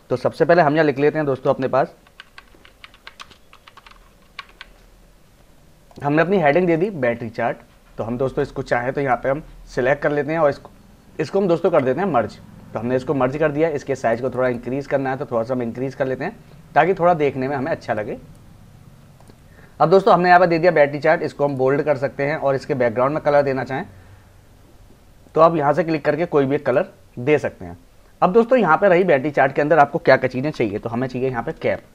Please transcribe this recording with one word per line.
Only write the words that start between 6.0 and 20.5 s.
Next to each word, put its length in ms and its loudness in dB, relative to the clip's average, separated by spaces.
अपनी 180 0
heading 280 2
दे 100 2
दी 140 -2
battery 400 -4
chart। 260 -4
तो 60 -6
हम 140 -6
दोस्तों 240 -4
इसको 220 -6
चाहें 300 -2
तो 80 -4
यहाँ 160 0
पे 120 -4
हम 140 -2
select 360 -2
कर 80 0
लेते 200 -2
हैं 80 -2
और 100 4
इसको, 220 -10
इसको 200 -2
हम 80 0
दोस्तों 240 0
कर 120 2
देते 180 0
हैं 80 -2
merge। 300 -2
तो 60 -6
हमने 160 -4
इसको 180 -2
merge 240 -2
कर 140 0
दिया। 180 0
इसके 260 -4
size 260 -2
को 80 -2
थोड़ा 200 -2
increase 380 -6
करना 220 -2
है 80 -6
तो 80 -8
थोड़ा 180 -2
सा 100 -4
हम 80 -4
इंक्रीज 340 -8
कर 120 -4
लेते 160 -6
हैं 120 -8
ताकि 180 4
थोड़ा 220 2
देखने 320 -2
में 80 -4
हमें 160 -4
अच्छा 220 -6
लगे। 240 -8
अब 100 4
दोस्तों 240 6
हमने 160 2
यहाँ 100 8
पे 80 4
दे 120 2